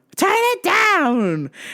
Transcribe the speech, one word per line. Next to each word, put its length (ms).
Turn 160
it 320
down! 840